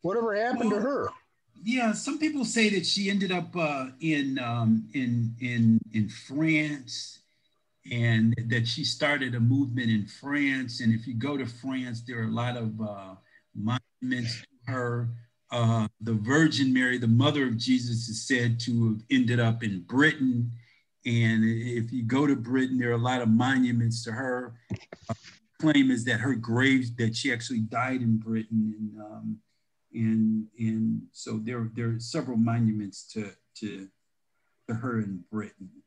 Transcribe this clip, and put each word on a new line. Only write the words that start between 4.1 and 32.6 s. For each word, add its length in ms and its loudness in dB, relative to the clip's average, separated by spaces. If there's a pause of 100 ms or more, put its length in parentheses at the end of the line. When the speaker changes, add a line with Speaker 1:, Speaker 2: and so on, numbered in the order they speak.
Speaker 2:
um, 540 2
in, 480 0
in, 380 4 (120)
in 160 0
France, 1120 -2 (720)
and 420 4 (140)
that 200 2
she 180 -4
started 500 -2
a 40 -2
movement 500 2
in 160 2
France. 760 -4
And 140 4
if 120 -2
you 100 -6
go 200 -2
to 100 -4
France, 640 -8
there 140 -8
are 60 -2
a 40 -4
lot 240 -2
of, 240 -4
uh, 360 -10 (380)
monuments 880 -4
to 300 -12
her. 380 -2 (420)
Uh, 360 2 (120)
the 140 -2
Virgin 600 4
Mary, 240 2
the 100 -2
mother 380 6
of 120 0
Jesus, 500 0
is 180 -8
said 360 2
to 320 2
have 80 -6 (100)
ended 300 4
up 200 2
in 200 -4
Britain. 680 2 (560)
And 380 4
if 480 -2
you 120 -4
go 240 2
to 80 4
Britain, 420 -2
there 140 0
are 20 2
a 40 0
lot 240 0
of 60 0
monuments 800 2
to 60 -6
her. 420 -4 (560)
Uh, 40 -4 (460)
claim 320 6
is 140 0
that 160 0
her 140 0
grave, 600 2
that 180 0
she 180 -2
actually 280 -4
died 400 -2
in 160 2
Britain. 640 -2
And, 220 -8
um, 360 -10 (560)
and, 540 0 (100)
and 440 -2 (100)
so 320 -8
there, 320 -4
there 200 -2
are 40 -4
several 380 -4
monuments 680 0 (100)